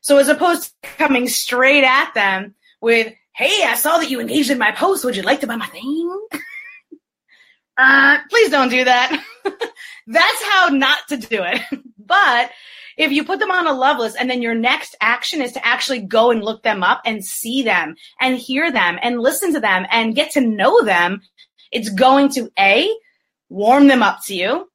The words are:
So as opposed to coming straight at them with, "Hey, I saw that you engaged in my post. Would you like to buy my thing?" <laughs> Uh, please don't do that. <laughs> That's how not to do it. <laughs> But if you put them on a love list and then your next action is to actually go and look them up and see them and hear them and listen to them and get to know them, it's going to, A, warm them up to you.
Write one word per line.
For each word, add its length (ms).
So 160
as 100
opposed 460
to 140
coming 300
straight 560
at 300
them 420
with, 320
"Hey, 300
I 120
saw 220
that 120
you 100
engaged 320
in 80
my 120
post. 340
Would 100
you 80
like 160
to 80
buy 80
my 120
thing?" 640
<laughs> 80
Uh, 420
please 200
don't 200
do 160
that. 360
<laughs> 640
That's 360
how 260
not 300
to 80
do 260
it. 180
<laughs> 100
But 440
if 140
you 120
put 160
them 120
on 160
a 60
love 240
list 220
and 100
then 120
your 140
next 460
action 400
is 120
to 120
actually 360
go 300
and 120
look 200
them 200
up 200
and 220
see 380
them 320
and 180
hear 340
them 300
and 180
listen 340
to 60
them 320
and 240
get 180
to 80
know 420
them, 380
it's 180
going 440
to, 160
A, 300
warm 380
them 160
up 220
to 100
you. 400